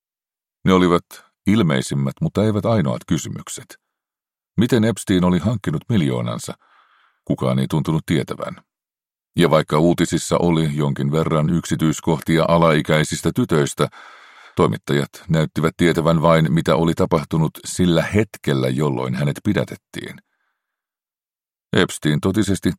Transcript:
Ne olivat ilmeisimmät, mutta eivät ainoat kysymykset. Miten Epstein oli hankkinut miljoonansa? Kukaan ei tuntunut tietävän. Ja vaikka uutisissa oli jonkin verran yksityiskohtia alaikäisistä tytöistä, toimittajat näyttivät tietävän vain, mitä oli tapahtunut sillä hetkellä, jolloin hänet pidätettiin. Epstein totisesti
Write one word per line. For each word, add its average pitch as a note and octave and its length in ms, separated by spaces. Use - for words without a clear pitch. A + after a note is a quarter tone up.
Ne F#2+ 80
olivat F2+ 300
ilmeisimmät, C#2 760
mutta D#2+ 220
eivät G#2 220
ainoat F2 420
kysymykset. - 720
Miten A#2 260
Epstein G2 400
oli F2+ 160
hankkinut F2+ 500
miljoonansa? B1 640
Kukaan B1+ 340
ei B1+ 80
tuntunut D#2 380
tietävän. - 500
Ja E2 140
vaikka D2+ 300
uutisissa E2+ 580
oli D#2+ 360
jonkin C#2+ 380
verran D#2 380
yksityiskohtia D#2+ 1000
alaikäisistä D#2 880
tytöistä, D2+ 520
toimittajat C#2 540
näyttivät D#2+ 480
tietävän E2 440
vain, D#2+ 320
mitä D#2+ 220
oli E2 180
tapahtunut D#2+ 580
sillä E2+ 380
hetkellä, D2 680
jolloin B1+ 460
hänet C#2+ 280
pidätettiin. - 800
Epstein D2+ 480
totisesti F#2+ 580